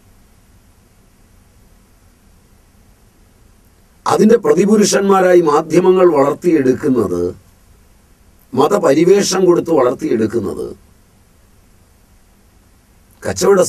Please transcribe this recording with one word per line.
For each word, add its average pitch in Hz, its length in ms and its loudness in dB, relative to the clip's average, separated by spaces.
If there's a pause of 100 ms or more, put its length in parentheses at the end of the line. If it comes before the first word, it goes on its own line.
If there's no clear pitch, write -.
(4000)
അതിൻ്റെ 214 320 4
പ്രതിപുരുഷന്മാരായി 196 960 2 (120)
മാധ്യമങ്ങൾ 180 540 2 (120)
വളർത്തിയെടുക്കുന്നത്, 131 1040 -2 (1400)
മതപരിവേഷം 175 920 0
കൊടുത്ത് 165 300 0
വളർത്തിയെടുക്കുന്നത് 110 880 -4 (2500)
കച്ചവട 185 440 0